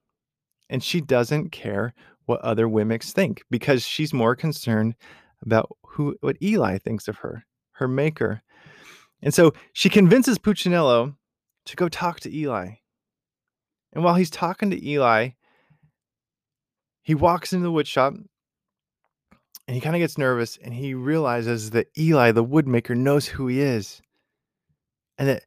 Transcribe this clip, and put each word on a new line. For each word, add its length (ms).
And 140
she 180
doesn't 500
care 440
what 140
other 260
Wemmicks 460
think 380
because 360
she's 260
more 240
concerned 580
about 340
who, 340
what 220
Eli 360
thinks 300
of 100
her, 280
her 160
maker. 540
And 100
so 200
she 160
convinces 500
Puccinello 800
to 100
go 120
talk 320
to 140
Eli. 400
And 120
while 100
he's 160
talking 400
to 180
Eli, 420
he 120
walks 380
into 120
the 80
wood 140
shop 280
and 1600
he 60
kinda 180
gets 200
nervous 400
and 140
he 220
realizes 760
that 180
Eli, 340
the 120
woodmaker, 520
knows 300
who 200
he 140
is. 400
And 100
that 180